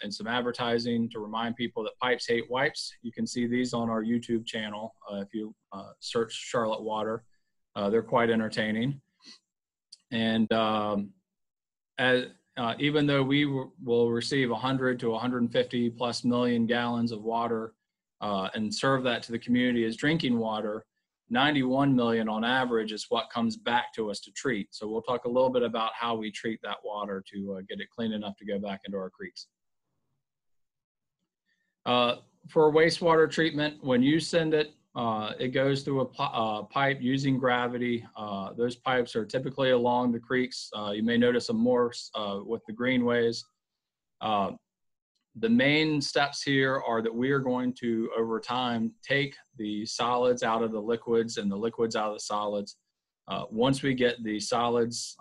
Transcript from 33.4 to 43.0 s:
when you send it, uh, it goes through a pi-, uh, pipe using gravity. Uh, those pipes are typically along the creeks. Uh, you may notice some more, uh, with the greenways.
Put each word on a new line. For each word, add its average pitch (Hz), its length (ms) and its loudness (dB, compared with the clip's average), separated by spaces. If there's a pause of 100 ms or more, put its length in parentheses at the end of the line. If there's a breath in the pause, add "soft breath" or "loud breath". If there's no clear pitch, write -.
when 127 200 4
you 151 160 6
send 160 340 2
it, 151 200 0 (220)
uh, 110 440 -2
it 131 80 -2
goes 135 340 2
through 135 200 0
a 123 40 2
pi-, 139 200 -4
uh, 110 360 -2
pipe 139 400 0
using 135 380 2
gravity. 123 640 0 (100)
Uh, 101 380 -8
those 123 220 0
pipes 127 400 0
are 110 100 0
typically 131 460 0
along 123 400 4
the 117 80 -2
creeks. 127 580 -2
Uh, 104 140 -4
you 104 100 -2
may 117 160 2
notice 120 300 4
some 113 100 0
more, 123 340 4 (220)
uh, 101 320 -4
with 110 220 -4
the - 60 -10
greenways. 120 680 2 (800)